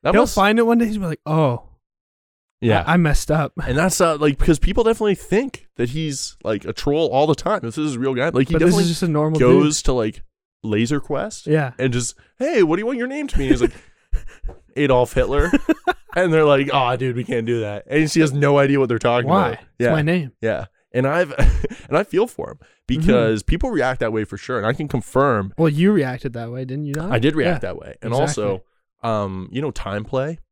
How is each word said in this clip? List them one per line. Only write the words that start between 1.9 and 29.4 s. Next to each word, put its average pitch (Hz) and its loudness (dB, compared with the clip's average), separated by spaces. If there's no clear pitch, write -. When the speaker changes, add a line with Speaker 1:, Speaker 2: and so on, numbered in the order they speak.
Speaker 1:
Yeah. 107 2
Speaker 2:
I, 156 2
I - 4
messed 160 2
up." 151 -2
Speaker 1:
And 127 -2
that's, 175 0
uh, 165 2
like, 147 2
because 156 4
people - 2
definitely 220 2
think - -4
that 123 -2
he's, 147 -6
like, 104 -4
a - -6
troll 147 0
all 139 2
the 156 4
time. 202 -4
This 117 -8
is 151 -2
a 120 -6
real 135 -2
guy. 131 0
Like, 131 2
he - 0
Speaker 2:
But 165 2
this 165 4
is - 2
Speaker 1:
definitely 170 2
Speaker 2:
just 170 -2
a 175 0
normal 156 0
Speaker 1:
goes 143 4
Speaker 2:
dude. - -18
Speaker 1:
to, 139 2
like, 113 -4
Laser 113 0
Quest. - -8
Speaker 2:
Yeah. 151 0
Speaker 1:
And 127 0
just, 120 -4
"Hey, 269 2
what 160 2
do 196 -4
you 220 -4
want 254 -2
your 240 0
name 277 0
to - 0
be?" 135 2
And 131 2
he's 120 2
like, - 0
Speaker 2:
<laughs> - -2
Speaker 1:
"Adolf 127 2
Hitler." 143 0
Speaker 2:
<laughs> - 2
Speaker 1:
And 175 2
they're 156 4
like, 139 2
"Aw, 127 0
dude, 127 -4
we 123 -4
can't 113 -4
do 117 0
that." 104 -8
And 151 0
she - 0
has 156 4
no 143 4
idea 139 2
what 127 2
they're 113 0
talking 123 0
Speaker 2:
Why? 175 2
Speaker 1:
about. 110 -10
Speaker 2:
It's - -20
Speaker 1:
Yeah. 120 2
Speaker 2:
my 156 2
name. 156 -2
Speaker 1:
Yeah. 107 -4
And 127 0
I've, 156 0
<laughs> - 2
and 147 0
I 180 2
feel 208 0
for - -12
him - -18
Speaker 2:
Mm-hmm. - -6
Speaker 1:
because 113 2
people 180 0
react 131 -2
that 113 -2
way 110 -2
for 101 -10
sure. 123 -8
And 104 -4
I 117 0
can 147 -6
confirm. 120 0
Speaker 2:
Well, 165 2
you 160 4
reacted 131 -2
that 117 -10
way, 127 -10
didn't 135 -8
you 143 -6
not? 156 -6
Speaker 1:
I 120 0
did 147 0
react 151 0
Speaker 2:
Yeah. 98 -6
Speaker 1:
that 78 -8
way. - -16
And 110 -6
Speaker 2:
Exactly. 143 -2
Speaker 1:
also, 98 -4
um, 101 -4